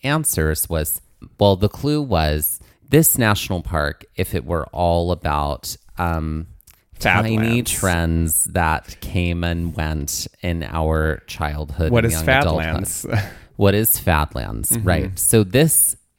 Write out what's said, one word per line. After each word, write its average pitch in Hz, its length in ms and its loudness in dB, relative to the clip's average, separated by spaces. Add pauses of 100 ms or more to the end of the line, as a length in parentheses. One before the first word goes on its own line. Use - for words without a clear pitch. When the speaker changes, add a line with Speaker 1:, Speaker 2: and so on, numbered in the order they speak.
Speaker 1:
answers 135 640 0
was, 78 320 -4 (400)
well, 101 160 6
the 101 140 0
clue 151 320 -2
was 78 580 0 (300)
this 156 300 6
national 104 420 2
park, 76 420 -4 (120)
if - 180 -4
it 73 120 -4
were 80 220 -2
all 85 440 2
about, 73 680 -2 (220)
um, 80 480 -2 (500)
tiny 110 400 2
Speaker 2:
Fadlands. 117 340 0
Speaker 1:
trends 82 760 0
that - 540 -2
came 87 440 -2
and 85 320 -2
went 76 500 -4 (160)
in 85 220 -2
our 78 640 0
childhood 76 640 -4
Speaker 2:
What 117 140 4
Speaker 1:
and 78 80 0
Speaker 2:
is 80 120 -2
Speaker 1:
young - 40 0
adulthood. 80 580 2
Speaker 2:
Fadlands? - 180 -8
<laughs> - 520 -6
Speaker 1:
What 98 180 4
is 110 240 2
Fadlands? 58 720 -2
Speaker 2:
Mm-hmm. 113 160 0
Speaker 1:
Right. 90 320 0
So 110 240 4
this 131 520 2 (240)